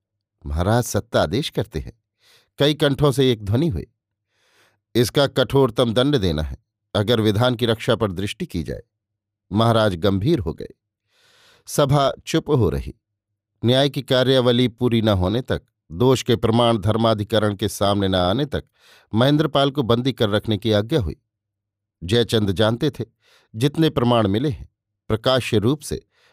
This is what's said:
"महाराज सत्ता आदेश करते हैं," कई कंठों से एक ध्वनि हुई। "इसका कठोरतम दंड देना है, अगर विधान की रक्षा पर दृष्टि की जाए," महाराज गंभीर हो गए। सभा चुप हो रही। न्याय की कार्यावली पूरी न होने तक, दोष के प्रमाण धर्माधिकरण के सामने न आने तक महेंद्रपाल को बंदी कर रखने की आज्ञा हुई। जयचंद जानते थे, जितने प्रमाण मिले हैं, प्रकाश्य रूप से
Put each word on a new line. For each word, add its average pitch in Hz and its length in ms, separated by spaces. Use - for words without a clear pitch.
"महाराज 90 380
सत्ता - 380
आदेश 92 280
करते - 300
हैं," - 240
कई 147 160
कंठों 147 380
से 131 200
एक 107 140
ध्वनि 123 220
हुई। 95 200
"इसका 127 320
कठोरतम 123 640
दंड 135 240
देना 85 240
है, 69 160
अगर 107 260
विधान 110 340
की 113 100
रक्षा 113 300
पर 104 160
दृष्टि 98 340
की 85 180
जाए," 60 200
महाराज 110 440
गंभीर 101 440
हो 80 140
गए। - 160
सभा 139 460
चुप - 220
हो 120 200
रही। 67 260
न्याय 131 240
की 135 120
कार्यावली 127 640
पूरी 117 340
न 110 80
होने 95 320
तक, - 200
दोष 120 320
के 120 120
प्रमाण 117 420
धर्माधिकरण 107 800
के 101 140
सामने 101 380
न 95 80
आने 92 300
तक 85 180
महेंद्रपाल 143 580
को 139 120
बंदी 120 300
कर 110 160
रखने 104 280
की 110 140
आज्ञा 110 280
हुई। 87 220
जयचंद 104 480
जानते 113 400
थे, - 140
जितने 147 340
प्रमाण 120 380
मिले 117 220
हैं, - 200
प्रकाश्य 113 500
रूप 120 240
से - 240